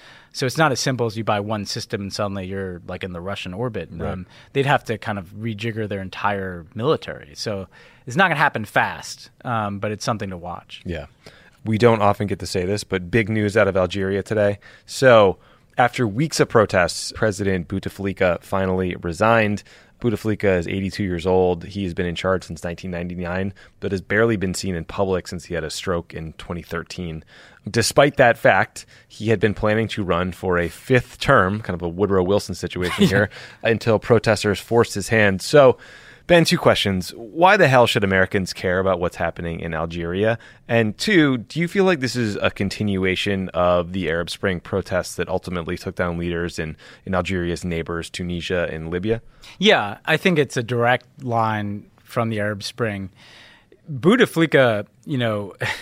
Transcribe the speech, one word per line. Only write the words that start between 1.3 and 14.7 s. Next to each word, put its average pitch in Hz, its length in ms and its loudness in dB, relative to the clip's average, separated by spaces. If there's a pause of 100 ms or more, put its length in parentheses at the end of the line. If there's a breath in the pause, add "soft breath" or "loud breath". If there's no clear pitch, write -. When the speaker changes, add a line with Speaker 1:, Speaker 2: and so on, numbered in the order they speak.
Speaker 1:
one 104 280 -4
system - 340 -8
and 98 100 -8
suddenly 98 360 -4
you're, 95 400 -8
like, 92 160 -8
in 92 100 -8
the 85 80 -10
Russian 95 320 -10
orbit. 107 380 -8
Speaker 2:
Right. 87 180 -8
Speaker 1:
Um, 92 160 -8 (280 soft breath)
they'd 135 120 0
have 139 200 2
to 110 120 -4
kind 104 220 -6
of 85 160 -12
rejigger 107 520 -6
their 98 140 -6
entire 95 720 -6
military. 107 600 -4
So 98 320 -8 (400 soft breath)
it's 123 80 -8
not 185 140 4
gonna 147 100 0
happen 135 260 0
fast, - 640 -4 (160)
um, 107 320 -4
but 104 140 -6
it's 104 120 -10
something 104 280 -4
to 92 60 -10
watch. - 460 -14
Speaker 2:
Yeah. 80 220 -8 (580 soft breath)
We 110 140 0
don't 113 240 6
often 101 240 4
get 95 140 -4
to 90 80 -8
say 90 180 -2
this, 101 180 -2
but 90 280 -4
big 113 180 2
news 104 260 0
out 104 120 6
of 95 100 0
Algeria 95 460 0
today. 101 340 0 (300 loud breath)